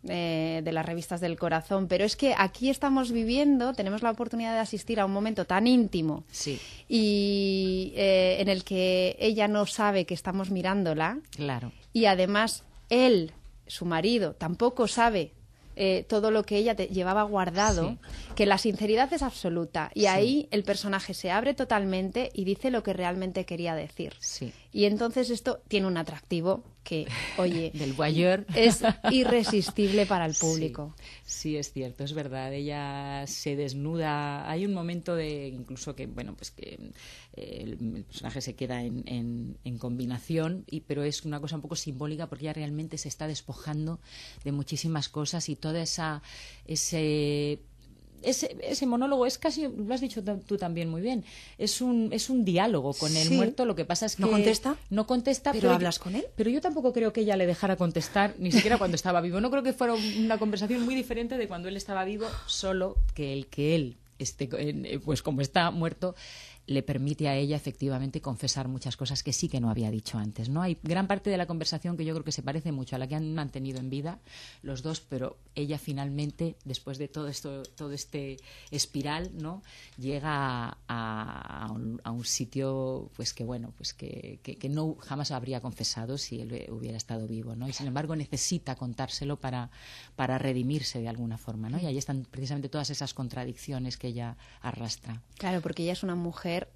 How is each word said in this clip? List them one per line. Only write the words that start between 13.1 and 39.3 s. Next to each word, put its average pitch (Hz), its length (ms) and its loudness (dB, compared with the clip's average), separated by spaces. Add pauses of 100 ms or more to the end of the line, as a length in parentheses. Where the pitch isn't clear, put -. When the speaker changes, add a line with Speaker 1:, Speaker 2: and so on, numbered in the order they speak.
Speaker 1:
su - 180 -8
marido, 180 500 2
tampoco 226 540 2
sabe, 220 460 4 (420)
eh, 190 320 2
todo 214 220 4
lo 214 140 4
que 208 120 0
ella 220 180 4
te-, 214 140 -2
llevaba 190 340 2
guardado, 190 680 2
Speaker 2:
Sí. 240 80 -6 (380)
Speaker 1:
que 208 100 6
la 196 120 6
sinceridad 220 540 2
es 302 100 0
absoluta 170 720 -2
y 208 60 -2
Speaker 2:
Sí. 202 60 6
Speaker 1:
ahí 214 440 4
el 208 120 2
personaje 196 520 -2
se - 160 -4
abre 240 240 2
totalmente 196 800 0
y 196 100 -2
dice 202 260 0
lo 240 120 0
que 196 100 0
realmente 180 520 -2
quería 170 300 -2
decir. 151 460 -6
Speaker 2:
Sí. - 320 -6 (200)
Speaker 1:
Y - 120 6
entonces 233 460 2
esto 240 380 0
tiene 196 180 2
un 185 100 2
atractivo 165 680 -2 (220)
que, 156 220 -2 (320)
oye, 170 360 2
Speaker 2:
<laughs> - 0 -
Del 147 180 -2
voyeur. 170 640 4
Speaker 1:
es 233 260 8 (300)
irresistible 214 960 4
para 185 200 2
el 156 80 -2
Speaker 2:
Sí. - 60 0
Speaker 1:
público. 160 540 0 (300)
Speaker 2:
Sí, - 320 -4
es 143 160 -6
cierto, 127 320 -6
es 143 100 -6
verdad. 135 380 -4
Ella 139 760 -4
se - 300 -4
desnuda. 147 920 -2
Hay 175 140 -2
un 202 100 0
momento 170 420 -4
de, 151 320 -4
incluso 127 460 -8
que, 127 120 -8
bueno, 101 300 -8
pues - 160 -14
que, - 400 -14 (440)
eh, - 280 -10
el, 113 320 -6
el 104 80 -8
personaje 135 360 -10
se 123 140 -8
queda 123 280 -4
en, 123 240 -4
en, 120 580 -6